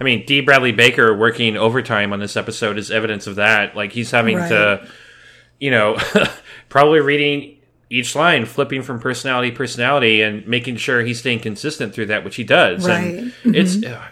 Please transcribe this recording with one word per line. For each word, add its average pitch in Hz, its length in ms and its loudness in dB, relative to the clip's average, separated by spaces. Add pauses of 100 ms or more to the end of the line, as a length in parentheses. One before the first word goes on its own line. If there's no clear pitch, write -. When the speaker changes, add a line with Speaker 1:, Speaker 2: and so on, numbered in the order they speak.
Speaker 1:
I 131 40 -4
mean, 120 220 0
D. 139 140 2
Bradley 131 320 4
Baker 113 440 4
working 113 400 0
overtime 110 560 0
on 101 80 -4
this 104 160 -8
episode 107 420 -4
is 98 120 -10
evidence 107 360 -2
of 98 100 -10
that. 104 400 2
Like, 104 160 -6
he's 117 180 -6
having 113 280 2
Speaker 2:
Right. 170 100 -4
Speaker 1:
to, 104 400 2 (720)
you 139 100 -2
know, 110 260 2 (360)
<laughs> - 360 -20
probably 151 320 4
reading 143 560 -2 (340)
each 123 240 -4
line, 151 320 2
flipping 135 360 -4
from 123 180 -10
personality 123 500 -2
to 117 60 -10
personality 120 680 2
and 107 240 -4
making 120 300 -4
sure 120 260 0
he's 117 160 -4
staying 120 220 -4
consistent 113 520 -8
through 110 140 -6
that, 104 180 -4
which 98 120 -12
he 117 80 -8
does. 131 420 2
And 180 460 -2 (120)
Speaker 2:
Right. 240 120 4
Speaker 1:
it's, 185 200 2
Speaker 2:
Mm-hmm. 208 160 -4
Speaker 1:
uh, - 200 -14